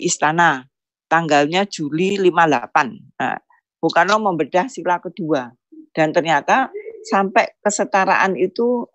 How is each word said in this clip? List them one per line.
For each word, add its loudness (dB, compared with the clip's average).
istana, 0
tanggalnya 0
Juli -2
lima 4
delapan. 0
Nah, -4
Bung -2
Karno 2
membedah 0
sila -4
kedua, -6
dan 0
ternyata 0
sampai 0
kesetaraan 0
itu -2